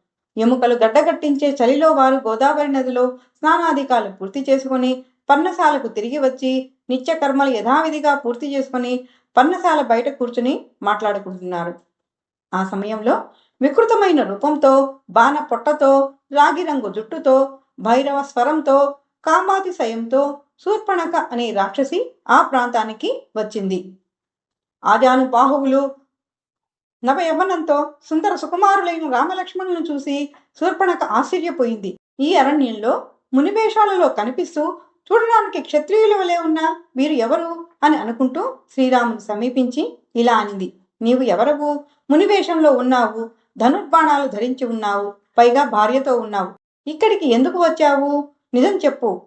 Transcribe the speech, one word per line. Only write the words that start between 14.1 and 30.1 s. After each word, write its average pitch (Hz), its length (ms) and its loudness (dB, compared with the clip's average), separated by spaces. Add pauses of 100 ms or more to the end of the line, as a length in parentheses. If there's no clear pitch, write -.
రూపంతో, 269 720 2 (140)
బాణ 240 280 4 (140)
పొట్టతో, 277 640 2 (200)
రాగి 302 320 4
రంగు 269 240 -4
జుట్టుతో, 269 680 0 (220)
భైరవ 269 420 0
స్వరంతో, 277 760 0 (300)
కామాతిశయంతో 294 1120 0 (220)
శూర్పణఖ 359 720 -2
అనే 233 200 -4
రాక్షసి 269 640 -2 (140)
ఆ 269 120 6
ప్రాంతానికి 240 840 -2 (100)
వచ్చింది. 190 560 -6 (920)
ఆజానుబాహువులు 262 1160 2 (1040)
నవయవనంతో 320 880 0 (180)
సుందర 330 260 0
సుకుమారులైన 349 760 0
రామలక్ష్మణులను 359 680 -4
చూసి 285 540 -6 (260)